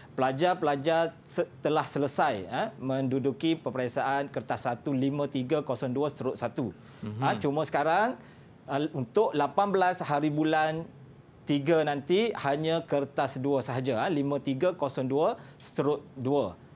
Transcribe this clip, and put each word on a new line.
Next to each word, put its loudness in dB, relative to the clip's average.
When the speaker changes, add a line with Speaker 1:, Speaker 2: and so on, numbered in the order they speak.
Speaker 1:
pelajar-pelajar 2
se-, -2
telah 2
selesai, 0
ha? -4
Menduduki 0
peperiksaan -2
kertas -4
satu -4
lima 0
tiga 0
kosong -4
dua 0
stroke -6
satu. -4
Speaker 2:
Mhm. -8
Speaker 1:
Ha? 2
Cuma 0
sekarang, 2
ah, -2
untuk 2
lapan 2
belas 2
hari 0
bulan 0
tiga 2
nanti, 2
hanya 0
kertas -2
dua 0
sahaja, -2
ha? 0
Lima 0
tiga 0
kosong -2
dua 2
stroke -2
dua. 0